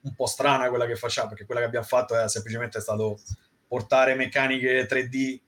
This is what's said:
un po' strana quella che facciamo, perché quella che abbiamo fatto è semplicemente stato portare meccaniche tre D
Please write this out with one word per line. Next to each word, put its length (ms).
un 160
po' 100
strana 420
quella 180
che 100
facciamo, 320
perché 160
quella 160
che 60
abbiamo 200
fatto 320
è 100
semplicemente 520
stato 400
portare 480
meccaniche 720
tre 220
D 400